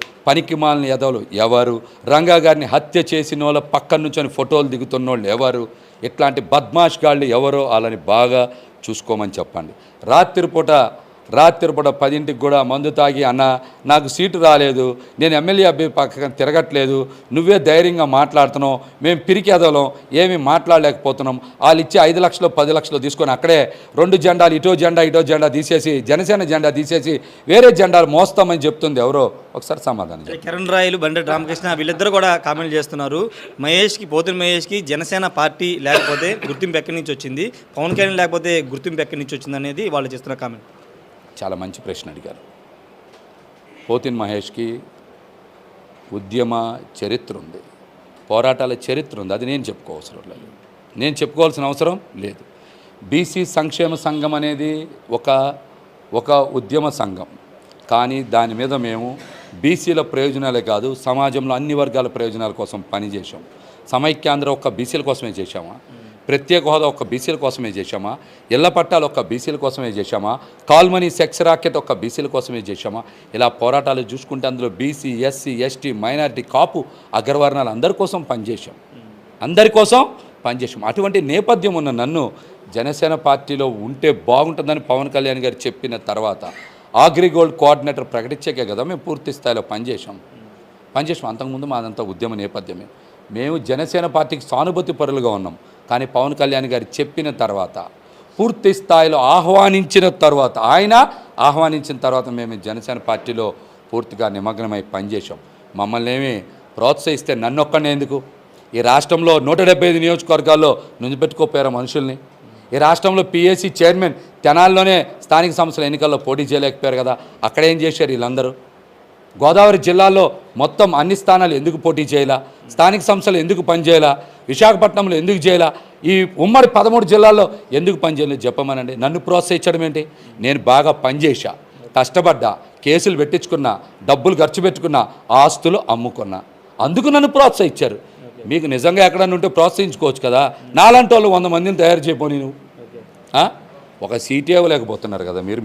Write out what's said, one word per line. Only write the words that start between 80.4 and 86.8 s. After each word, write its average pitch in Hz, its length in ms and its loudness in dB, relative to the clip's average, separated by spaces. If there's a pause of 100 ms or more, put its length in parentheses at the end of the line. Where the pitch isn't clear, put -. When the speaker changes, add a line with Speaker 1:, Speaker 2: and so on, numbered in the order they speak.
Speaker 1:
పనిచేశాం. 123 400 -8
అటువంటి 196 360 -2
నేపథ్యం 185 540 0
ఉన్న 147 160 -4
నన్ను 127 420 -4 (420)
జనసేన 147 400 -2
పార్టీలో 139 520 -2
ఉంటే 127 460 -2
బాగుంటుందని 147 680 0
పవన్ 135 300 -4
కళ్యాణ్ 135 280 -2
గారు 127 180 -4 (100)
చెప్పిన 120 300 -8
తర్వాత 104 480 -6 (520)